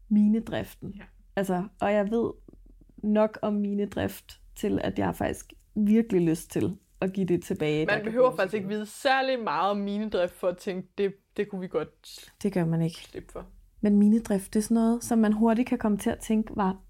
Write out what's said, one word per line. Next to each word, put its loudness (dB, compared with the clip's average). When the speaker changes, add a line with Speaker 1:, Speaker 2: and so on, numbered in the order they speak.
Speaker 1:
minedriften. 2
Speaker 2:
Ja. -18
Speaker 1:
Altså, 0
og 2
jeg 2
ved 0
nok 2
om 0
minedrift -4
til, -2
at -4
jeg 0
har -2
faktisk -6
virkelig 4
lyst 0
til -2
at -4
give -2
det 0
tilbage, -2
der 0
Speaker 2:
Man 2
Speaker 1:
kan -4
Speaker 2:
behøver 4
Speaker 1:
bruges -8
Speaker 2:
faktisk 0
Speaker 1:
igen. -2
Speaker 2:
ikke -6
vide -6
særlig 0
meget 0
om 0
minedrift -2
for -4
at -2
tænke, -6
"Det, 0
det -2
kunne -6
vi -8
godt -8
Speaker 1:
Det 0
gør 2
man 0
ikke. -2
Speaker 2:
slippe -16
for." -12
Speaker 1:
Men 4
minedrift, 4
det 2
er -2
sådan 0
noget, 2
som 0
man 4
hurtigt 2
kan 0
komme 0
til -2
at -4
tænke -2
var 0